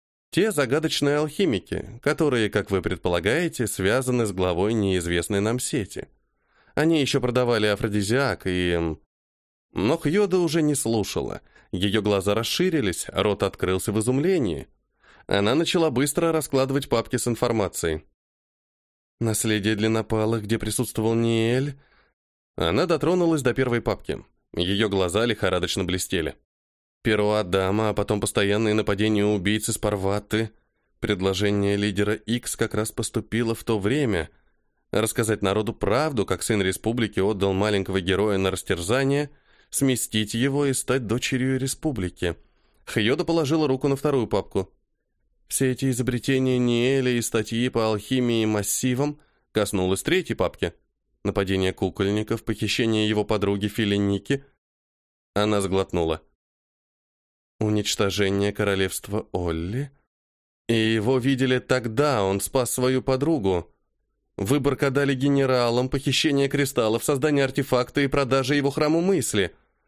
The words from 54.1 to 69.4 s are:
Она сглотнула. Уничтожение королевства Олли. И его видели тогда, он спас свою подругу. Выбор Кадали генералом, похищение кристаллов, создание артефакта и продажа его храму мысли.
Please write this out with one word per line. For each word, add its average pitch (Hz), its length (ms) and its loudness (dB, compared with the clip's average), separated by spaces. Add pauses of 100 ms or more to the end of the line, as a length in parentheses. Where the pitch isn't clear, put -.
Она 104 260 2
сглотнула. 87 640 0 (1400)
Уничтожение 101 920 0
королевства 101 800 -2
Олли. 90 580 -4 (800)
И 113 60 2
его 113 440 2
видели 127 420 2
тогда, 123 640 2
он 98 160 2
спас 127 320 0
свою 127 300 0
подругу. 127 720 0 (640)
Выбор 131 400 0
Кадали 139 380 0
генералом, 131 760 2
похищение 139 600 0
кристаллов, 127 560 0
создание 143 400 2
артефакта 131 560 0
и 139 80 2
продажа 135 460 0
его 139 160 2
храму 151 300 2
мысли. 143 540 0 (340)